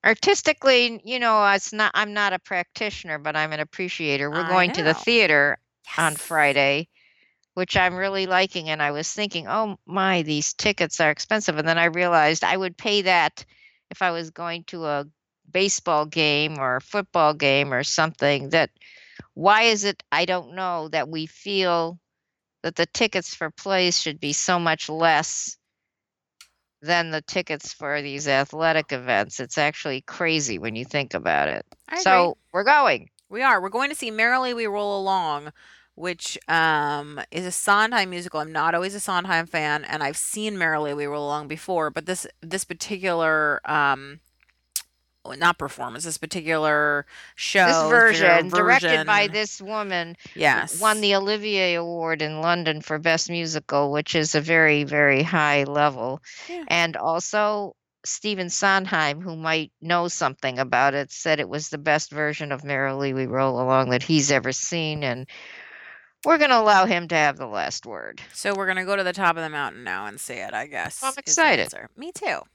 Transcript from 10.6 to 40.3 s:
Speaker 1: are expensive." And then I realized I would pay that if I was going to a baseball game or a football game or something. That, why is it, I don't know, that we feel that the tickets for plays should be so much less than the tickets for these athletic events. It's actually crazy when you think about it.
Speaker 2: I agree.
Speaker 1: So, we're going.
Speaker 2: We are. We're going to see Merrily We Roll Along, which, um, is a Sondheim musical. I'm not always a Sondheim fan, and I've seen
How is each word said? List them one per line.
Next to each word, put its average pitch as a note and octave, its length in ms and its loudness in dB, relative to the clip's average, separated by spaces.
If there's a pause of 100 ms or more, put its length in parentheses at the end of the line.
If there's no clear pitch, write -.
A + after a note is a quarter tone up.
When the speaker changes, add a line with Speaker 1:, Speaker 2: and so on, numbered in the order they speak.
Speaker 1:
are D#3 100 4
expensive." F#3 480 -2
And D#3 100 -2
then E3 100 2
I E3+ 80 4
realized D#3+ 580 2
I F#3 120 0
would F#3 200 -4
pay G#3 260 -2
that F3 420 2 (460)
if G3 120 -6
I F3+ 100 0
was E3 180 -6
going E3+ 340 -10
to E3 220 -10
a D3 200 -4 (460)
baseball F3 540 0
game D3+ 520 0
or B2+ 180 0
a C3 40 -4
football E3+ 540 2
game C#3 400 2
or C3 100 0
something. C#3+ 680 0
That, D#3+ 200 2 (640)
why G#3 280 4
is G#3+ 220 2
it, G3+ 180 -2 (100)
I E3 120 2
don't F3 300 -4
know, F3 340 -4
that D#3 200 -2
we D#3+ 180 -6
feel F3 720 -2 (680)
that E3 80 -4
the E3+ 120 2
tickets - 460 -2
for D#3+ 160 -8
plays F3+ 520 0
should D#3 180 -6
be C#3+ 140 -4
so F3+ 260 0
much E3 300 -2
less D#3 680 0 (1300)
than E3 300 0
the D#3 100 -4
tickets - 500 -6
for D3 300 -4
these C#3+ 240 -8
athletic D#3 640 0
events. B2 480 -2
It's B2 180 -8
actually D3 440 -2
crazy D3 580 -2
when G#2+ 160 -6
you A#2+ 100 -8
think C3+ 300 -6
about D2+ 320 0
it. A#1+ 180 -6 (240)
Speaker 2:
I D#4+ 60 -4
agree. F#4 80 -2
Speaker 1:
So, F3+ 360 4 (140)
we're F#3 120 -2
going. A#3 440 4 (200)
Speaker 2:
We A3 140 -8
are. A3+ 200 4
We're F#3+ 60 -6
going B3+ 220 -2
to D4+ 40 -8
see A#3+ 160 -8
Merrily B3 420 0
We A#3 140 -4
Roll G3+ 340 -2
Along, D#3+ 520 -2 (420)
which, E3+ 420 -8 (120)
um, D3 720 2 (100)
is F3+ 160 -6
a F3+ 60 -6
Sondheim G#3 580 2
musical. F3 300 -6
I'm D#3 100 -8
not D#3+ 240 2
always F#3+ 220 -2
a G3+ 40 -8
Sondheim F3+ 460 0
fan, D3+ 380 -2
and D#3 180 -6
I've C#3+ 140 -4
seen G#3+ 420 -6